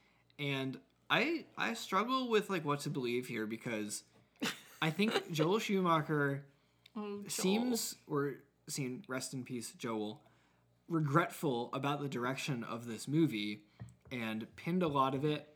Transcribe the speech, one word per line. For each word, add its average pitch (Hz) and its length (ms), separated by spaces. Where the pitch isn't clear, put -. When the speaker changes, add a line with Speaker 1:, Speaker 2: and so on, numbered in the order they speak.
Speaker 1:
And 139 380
I, 240 340
I 214 160
struggle 240 560
with, 214 200
like, 180 140
what 143 180
to - 80
believe 123 380
here 113 200
because 110 560
I 156 100
think 220 400
Speaker 2:
<laughs> - 20
Speaker 1:
Joel 170 260
Schumacher 156 880
Speaker 2:
Oh, 202 280
Joel. 202 60
Speaker 1:
seems, 220 680
or 143 280
seen, 127 400
rest 127 240
in 127 100
peace, 123 300
Joel, 110 480
regretful 156 880
about 139 280
the 143 60
direction 127 560
of 117 220
this 113 220
movie 113 560
and 113 340
pinned 180 260
a 170 60
lot 135 260
of 135 100
it 151 300